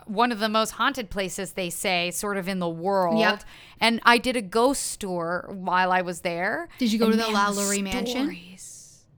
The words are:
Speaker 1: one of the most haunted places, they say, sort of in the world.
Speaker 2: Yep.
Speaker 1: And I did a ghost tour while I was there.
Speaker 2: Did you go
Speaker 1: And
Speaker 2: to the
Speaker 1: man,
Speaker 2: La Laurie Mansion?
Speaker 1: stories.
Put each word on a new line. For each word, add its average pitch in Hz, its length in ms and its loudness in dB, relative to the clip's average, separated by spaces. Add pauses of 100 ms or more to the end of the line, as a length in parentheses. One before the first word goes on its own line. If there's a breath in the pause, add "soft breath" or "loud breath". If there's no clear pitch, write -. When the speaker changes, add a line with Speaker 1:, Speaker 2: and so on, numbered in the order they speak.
Speaker 1:
one 226 260 2
of 208 80 -4
the 220 80 0
most 220 240 0
haunted 254 380 -2
places, 190 440 -4
they 180 160 -4
say, 175 420 0
sort 202 260 -4
of 180 100 -4
in 190 120 -2
the 170 100 0
world. 180 500 2
Speaker 2:
Yep. 214 240 2 (380 loud breath)
Speaker 1:
And 226 240 2
I 240 140 8
did 247 180 0
a 247 40 0
ghost 226 600 0
tour 175 520 -4
while 185 380 2
I 185 100 4
was 180 200 -6
there. 190 560 -2
Speaker 2:
Did 226 160 2
you 226 60 2
go 226 80 4
Speaker 1:
And 220 80 4
Speaker 2:
to - 20 2
the 226 80 0
Speaker 1:
man, 220 80 -2
Speaker 2:
La 202 160 4
Laurie 202 320 0
Mansion? 247 460 -2
Speaker 1:
stories. - 760 -14 (140)